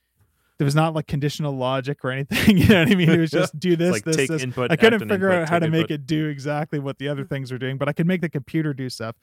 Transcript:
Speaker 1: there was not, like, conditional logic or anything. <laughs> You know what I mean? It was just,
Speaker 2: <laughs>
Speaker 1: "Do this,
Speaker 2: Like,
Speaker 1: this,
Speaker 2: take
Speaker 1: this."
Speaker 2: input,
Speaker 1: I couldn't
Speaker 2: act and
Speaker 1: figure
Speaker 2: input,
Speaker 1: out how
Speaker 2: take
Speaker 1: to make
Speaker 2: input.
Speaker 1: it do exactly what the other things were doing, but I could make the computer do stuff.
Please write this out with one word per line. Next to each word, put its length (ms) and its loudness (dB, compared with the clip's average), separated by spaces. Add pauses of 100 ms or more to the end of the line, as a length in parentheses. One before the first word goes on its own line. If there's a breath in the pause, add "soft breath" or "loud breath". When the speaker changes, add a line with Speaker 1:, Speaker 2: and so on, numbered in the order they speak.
(580)
Speaker 1:
there 80 0
was 100 2
not, 180 2
like, 140 -6
conditional 480 -4
logic 500 -4
or 60 -2
anything. 460 2
<laughs> 0 -
You 100 6
know 160 8
what 80 4
I 40 4
mean? 140 4
It 100 4
was 120 0
just, 280 -2
Speaker 2:
<laughs> 0 -
Speaker 1:
"Do 160 2
this, 160 2
Speaker 2:
Like, 140 -2
Speaker 1:
this, 100 -2
Speaker 2:
take 140 0
Speaker 1:
this." 140 -2
Speaker 2:
input, 280 -2
Speaker 1:
I 40 2
couldn't 200 4
Speaker 2:
act 80 0
and 80 -4
Speaker 1:
figure 180 0
Speaker 2:
input, 140 2
Speaker 1:
out 60 -4
how 100 2
Speaker 2:
take 80 0
Speaker 1:
to 40 0
make 100 2
Speaker 2:
input. 100 -2
Speaker 1:
it 160 -6
do 200 -2
exactly 520 -4
what 200 -8
the 80 -6
other 180 -6
things 260 -8
were 80 -6
doing, 180 -6
but 120 -4
I 40 -2
could 140 0
make 140 0
the 80 -4
computer 440 -4
do 160 -8
stuff. 340 -10